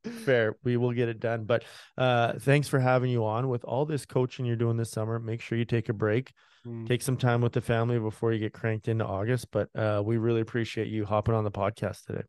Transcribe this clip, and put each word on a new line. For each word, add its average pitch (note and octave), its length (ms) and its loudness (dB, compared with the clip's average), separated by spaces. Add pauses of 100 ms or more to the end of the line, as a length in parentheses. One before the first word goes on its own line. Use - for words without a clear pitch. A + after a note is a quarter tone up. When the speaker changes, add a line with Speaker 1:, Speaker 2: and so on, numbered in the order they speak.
Speaker 1:
<laughs> A#3 220 -12
Fair. A#2 380 4
We B2 140 2
will B2 140 2
get A#2+ 180 0
it A2+ 100 -6
done. A2+ 260 -2
But, A2+ 180 2 (340)
uh, A#2+ 360 4
thanks C#3 340 2
for C#3 120 2
having B2+ 300 4
you A#2+ 160 2
on. A2+ 240 0
With A#2 140 -2
all C3+ 240 -2
this D3+ 180 -4
coaching B2+ 400 -2
you're A#2+ 120 0
doing A#2 200 0
this A#2 140 -4
summer, A2 260 -4
make A#2 240 -6
sure - 160 -4
you A#2 80 0
take A2+ 240 0
a A#2 40 0
break. G#2+ 380 0 (360)
Speaker 2:
Mm. A#2 200 -10
Speaker 1:
Take A#2 140 0
some B2+ 160 0
time A#2+ 240 4
with A#2 120 2
the A#2+ 80 0
family A#2 360 2
before A2 340 -2
you A2+ 60 0
get G#2+ 160 -4
cranked A2 340 -4
into A2 200 0
August. A2 420 -2
But, - 260 -2
uh, G#2 300 0
we A2+ 120 0
really A2+ 240 2
appreciate A2+ 480 -4
you G#2+ 140 -2
hopping G#2+ 300 0
on A2 100 2
the G#2 80 -2
podcast G2 540 -4
today. - 240 -8